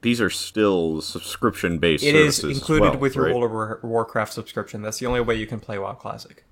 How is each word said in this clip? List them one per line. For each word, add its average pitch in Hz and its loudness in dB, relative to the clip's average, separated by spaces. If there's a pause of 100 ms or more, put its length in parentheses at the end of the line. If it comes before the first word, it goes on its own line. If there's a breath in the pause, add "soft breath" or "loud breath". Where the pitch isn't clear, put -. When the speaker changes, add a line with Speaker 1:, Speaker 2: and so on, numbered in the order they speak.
Speaker 1:
these 117 0
are 101 2
still 87 0
subscription-based 85 0
Speaker 2:
It 147 4
is 151 6
Speaker 1:
services - -4
as 76 -2
Speaker 2:
included 151 4
Speaker 1:
well, 65 -2
Speaker 2:
with 135 0
your 156 2
Speaker 1:
right? 123 2
Speaker 2:
World 120 0
of 117 0
War-, 110 -6
Warcraft 113 -2
subscription. 107 -8
That's 107 -8
the 127 -6
only 123 0
way 117 0
you 110 -6
can 107 -8
play 104 -10
WoW 98 -6
Classic. - -14